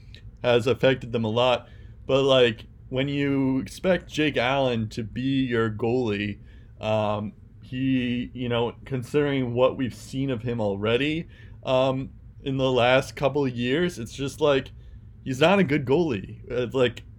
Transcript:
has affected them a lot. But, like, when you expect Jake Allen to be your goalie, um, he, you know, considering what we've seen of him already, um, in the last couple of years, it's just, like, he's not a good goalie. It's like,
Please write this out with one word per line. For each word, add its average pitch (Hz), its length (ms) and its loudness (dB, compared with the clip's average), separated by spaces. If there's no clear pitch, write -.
has 120 240 4
affected 131 460 2
them 117 120 -2
a 107 60 -2
lot. 120 380 2
But, 135 160 2
like, 127 440 4
when 135 180 -2
you 139 500 0
expect - 520 -2
Jake 147 260 0
Allen 123 540 0
to 117 120 -6
be 131 440 -2
your 113 240 2
goalie, 107 680 -2
um, 107 520 0
he, 127 720 -2
you 123 140 -6
know, 117 240 0
considering 135 680 -2
what 127 240 2
we've 127 180 -4
seen 135 360 -6
of 117 120 -4
him 120 180 -4
already, 117 680 0
um, 131 460 0
in 135 140 -4
the 131 140 2
last 127 460 4
couple 143 280 0
of 127 100 -2
years, 127 440 -2
it's 110 160 -12
just, 135 260 -8
like, 143 300 2
he's 131 160 -6
not 185 180 6
a 185 60 4
good 139 200 0
goalie. 120 540 0
It's 120 260 -4
like, 123 280 2